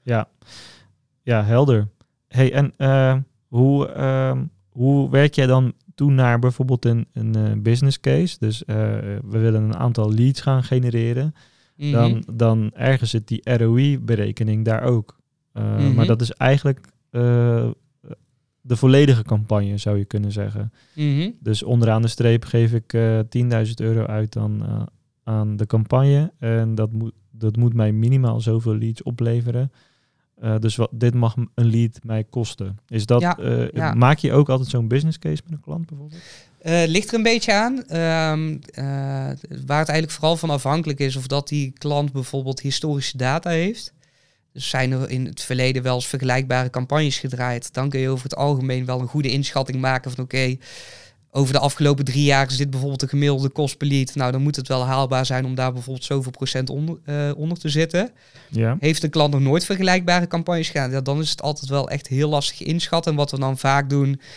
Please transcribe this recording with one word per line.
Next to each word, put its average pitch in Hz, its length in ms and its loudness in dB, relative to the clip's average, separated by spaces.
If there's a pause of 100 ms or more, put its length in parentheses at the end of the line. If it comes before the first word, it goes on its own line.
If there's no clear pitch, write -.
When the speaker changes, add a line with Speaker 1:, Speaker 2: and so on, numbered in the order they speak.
Speaker 1:
Ja. 113 260 0 (920)
Ja, 113 220 2
helder. 117 440 4 (400)
Hey, 127 240 2
en, 139 240 0
eh, 135 400 2 (320)
hoe, 135 400 4
ehm, 131 560 -2 (240)
hoe 135 420 2
werk 143 240 4
jij 135 120 2
dan 127 260 4 (220)
toe 143 160 2
naar 127 280 4
bijvoorbeeld 127 460 0
een, 117 280 2
een, 110 220 -4
eh, 107 220 0
business 120 440 2
case? 147 380 0
Dus, 110 260 -4
eh, 107 120 -4 (460)
we 101 160 -4
willen 110 240 4
een 107 140 0
aantal 110 380 0
leads 123 260 2
gaan 131 240 0
genereren. 123 680 0 (420)
Speaker 2:
Mhm. 147 160 -4
Speaker 1:
Dan, 117 400 2
dan 113 420 2
ergens 123 360 0
zit 110 180 -2
die 113 120 -4 (120)
R 117 120 2
O 113 120 4
I-berekening 113 880 0
daar 110 180 0
ook. 120 340 0 (360)
Eh, 104 100 -8 (140)
Speaker 2:
Mhm. 139 180 4
Speaker 1:
maar 110 120 4
dat 117 140 2
is 117 120 -2
eigenlijk, 135 540 0 (240)
eh, 120 560 2 (920)
de 123 160 -2
volledige 131 460 6
campagne, 104 560 0
zou 104 200 -2
je 101 60 -2
kunnen 104 280 -4
zeggen. 104 400 -6 (220)
Speaker 2:
Mhm. 151 360 -2 (100)
Speaker 1:
Dus 107 220 -2
onderaan 113 400 2
de 113 60 2
streep 117 360 2
geef 117 280 2
ik, 113 200 -4
eh, 113 260 2 (100)
tienduizend 113 520 0
euro 113 260 0
uit 107 300 -4
aan, 107 300 -4
eh, 107 160 -4 (420)
aan 107 320 -2
de 107 100 -2
campagne. 139 720 2
En 113 360 0
dat 110 180 -2
moet, 113 200 -4 (180)
dat 110 260 -2
moet 117 180 4
mij 107 180 2
minimaal 117 480 2
zoveel 113 380 0
leads 113 240 -4
opleveren. 120 680 -2 (680)
Eh, 110 180 0
dus 110 180 0
wat, 117 160 0
dit 120 220 2
mag 117 220 2
m-, 123 80 -2 (100)
een 117 160 4
lead 113 320 2
mij 110 280 -4
kosten. 101 480 -6 (100)
Is 110 180 -2
dat, 123 140 6
Speaker 2:
Ja, 175 180 0
Speaker 1:
eh, 120 320 -2
Speaker 2:
ja. 156 240 -2
Speaker 1:
maak 123 240 4
je 139 140 -2
ook 143 160 4
altijd 131 200 0
zo'n 117 200 -2
business 147 300 0
case 151 260 -6
met 165 80 -12
een 151 80 -12
klant 165 260 -10
bijvoorbeeld? 151 340 -18 (380)
Speaker 2:
Eh, 170 280 0
ligt 165 220 0
er - 60 -6
een 226 80 0
beetje 226 300 2
aan. 240 320 0
Ehm, 160 720 -2 (140)
eh, - 140 -8 (800)
waar 143 120 0
het 156 100 0
eigenlijk 156 220 -2
vooral 160 260 0
van 160 140 -4
afhankelijk 147 500 -2
is 135 160 -2
of 131 100 -8
dat 143 220 -4
die 143 240 -4
klant 147 400 -4
bijvoorbeeld 131 480 -6
historische 139 560 -4
data 139 340 -2
heeft. 180 420 -4 (600)
Dus - 160 -8
zijn 131 240 -2
er 127 180 -4
in 127 160 -4
het - 160 -12
verleden 127 400 0
wel 127 120 0
eens 123 120 -4
vergelijkbare 127 640 -2
campagnes 139 480 -2
gedraaid, 123 560 -6
dan 135 140 -2
kun 135 120 -4
je 131 80 -2
over 131 160 -4
het 135 120 -10
algemeen 131 480 -2
wel 127 160 -4
een 127 60 -6
goede 147 240 -4
inschatting 131 500 -2
maken 131 300 -2
van, 127 140 -8
oké, 131 320 -2 (760)
over 135 220 0
de 143 60 4
afgelopen 143 460 2
drie 135 200 0
jaar 139 220 4
is 131 100 -6
dit 143 140 -2
bijvoorbeeld 135 300 -4
de 135 80 -4
gemiddelde 143 400 0
kost 139 300 -4
per 147 80 -2
lead. 139 280 0
Nou, 127 180 -2
dan 131 100 -2
moet 147 140 0
het 131 120 -10
wel 127 180 0
haalbaar 131 400 0
zijn 131 180 -2
om 127 100 -4
daar 127 180 -2
bijvoorbeeld 127 320 -10
zoveel 135 260 -4
procent 131 400 -6
onder, 156 340 -6
eh, 147 320 -4
onder 165 220 -4
te 160 100 -6
zitten. 165 420 0 (400)
Speaker 1:
Ja. 113 300 0
Speaker 2:
Heeft 156 220 0
een 151 80 -2
klant 147 220 2
nog 139 80 2
nooit 139 240 2
vergelijkbare 180 640 2
campagnes 170 420 -2
gedaan? 135 220 -2
Ja, 135 100 -2
dan 139 200 -2
is 156 100 -4
het - 120 -6
altijd 151 280 -4
wel 139 200 -2
echt 143 160 -6
heel 139 220 0
lastig 147 340 -2
inschatten. 165 500 -2
En 147 60 0
wat 143 120 0
we 135 80 -6
dan 135 200 -2
vaak 139 320 2
doen, 139 300 0 (160)